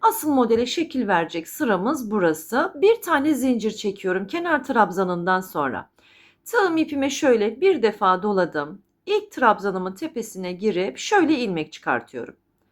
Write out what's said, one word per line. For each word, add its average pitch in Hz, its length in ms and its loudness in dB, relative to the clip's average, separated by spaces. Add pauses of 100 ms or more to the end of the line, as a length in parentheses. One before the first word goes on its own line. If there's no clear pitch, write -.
asıl 302 280 2
modele 240 360 2
şekil 254 420 -4
verecek 165 400 0
sıramız 226 640 -2
burası. 208 640 0
Bir 415 280 4
tane 302 320 2
zincir 233 360 0
çekiyorum 196 560 -4
kenar 330 380 -2
trabzanından 185 760 2
sonra. 143 500 -4 (540)
Tığım 381 320 0
ipime 294 340 0
şöyle 233 500 2
bir 359 220 4
defa 202 400 2
doladım. 180 600 -2 (240)
İlk 403 260 -2
trabzanımın 190 600 0
tepesine 190 580 -8
girip 185 460 -2
şöyle 320 400 2
ilmek 180 340 -4
çıkartıyorum. - 640 -6 (360)